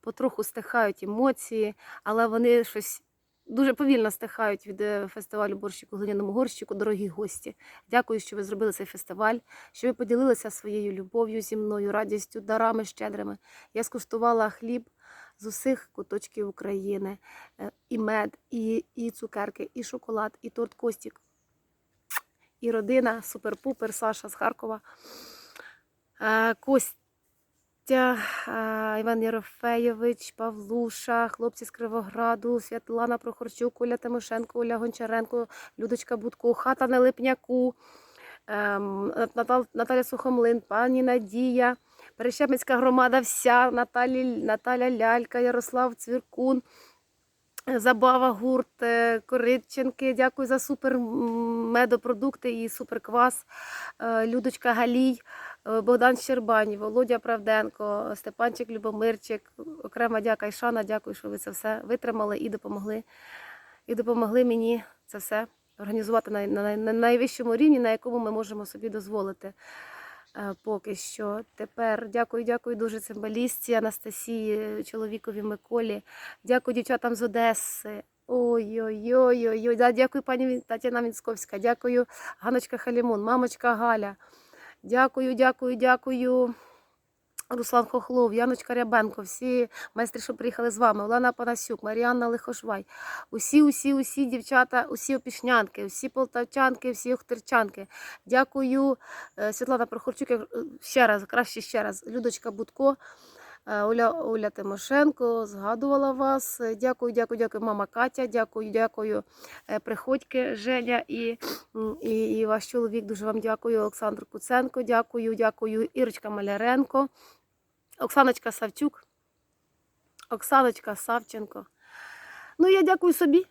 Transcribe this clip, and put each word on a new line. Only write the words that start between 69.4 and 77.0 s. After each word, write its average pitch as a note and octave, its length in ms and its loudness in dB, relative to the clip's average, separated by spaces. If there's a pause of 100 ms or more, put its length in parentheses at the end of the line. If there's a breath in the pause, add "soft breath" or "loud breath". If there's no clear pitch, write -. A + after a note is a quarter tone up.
е, G3+ 260 -8
поки G#3 320 -6
що. G#3 460 -8 (140)
Тепер A3 520 -4
дякую, A#3 360 -2
дякую A#3+ 320 -2
дуже A3 240 -4
цимбалістці A3 720 -4
Анастасії, G#3+ 1080 -4
чоловікові G#3+ 580 -8
Миколі. G#3+ 600 -4 (400 loud breath)
Дякую B3 320 0
дівчатам A#3+ 400 -2